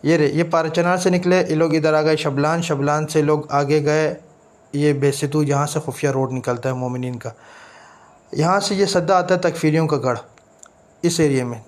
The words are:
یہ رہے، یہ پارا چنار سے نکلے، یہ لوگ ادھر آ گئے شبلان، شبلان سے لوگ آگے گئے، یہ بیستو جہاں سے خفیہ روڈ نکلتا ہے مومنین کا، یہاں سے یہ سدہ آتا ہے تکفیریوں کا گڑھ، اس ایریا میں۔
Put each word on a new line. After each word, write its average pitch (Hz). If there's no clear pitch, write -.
یہ 156
رہے، 151
یہ 147
پارا 165
چنار 175
سے 180
نکلے، 180
یہ 160
لوگ 160
ادھر 156
آ 151
گئے 156
شبلان، 151
شبلان 151
سے 151
لوگ 151
آگے 143
گئے، 151
یہ 147
بیستو 139
جہاں 143
سے 147
خفیہ 139
روڈ 131
نکلتا 123
ہے 131
مومنین 127
کا، 113
یہاں 175
سے 196
یہ 196
سدہ 185
آتا 180
ہے 180
تکفیریوں 160
کا 143
گڑھ، 120
اس 170
ایریا 135
میں۔ 120